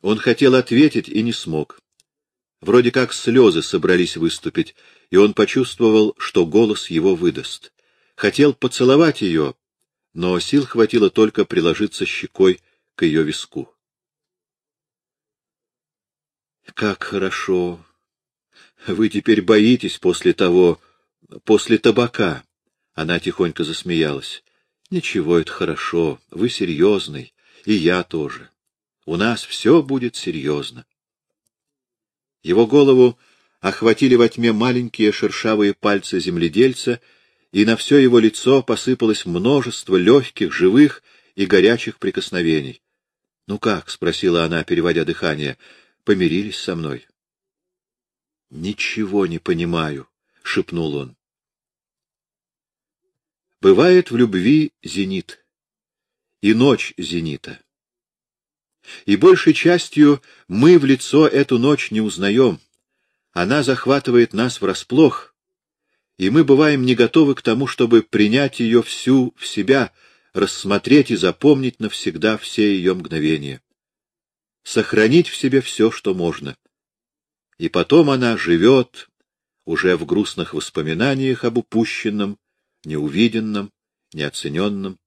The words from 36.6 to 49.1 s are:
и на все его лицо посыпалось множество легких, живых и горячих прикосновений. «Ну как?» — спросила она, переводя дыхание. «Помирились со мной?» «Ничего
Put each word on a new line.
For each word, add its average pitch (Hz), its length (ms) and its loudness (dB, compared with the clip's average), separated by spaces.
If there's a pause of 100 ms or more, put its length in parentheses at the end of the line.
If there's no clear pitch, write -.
и 104 140 2
на 113 100 2
все - 220 2
его 123 220 6
лицо 123 420 2
посыпалось 117 640 -2
множество 107 680 -2
легких, 101 580 2
живых 120 480 2 (340)
и 98 120 -2
горячих 104 500 2
прикосновений. 82 840 -4 (680)
«Ну 104 100 -6
как?» — 101 320 -4
спросила 85 560 -2
она, 80 180 -4
переводя 82 400 -2
дыхание. 76 540 -6 (460)
«Помирились 95 560 -2
со 92 160 -8
мной?» 73 320 -10 (1400)
«Ничего 98 760 -4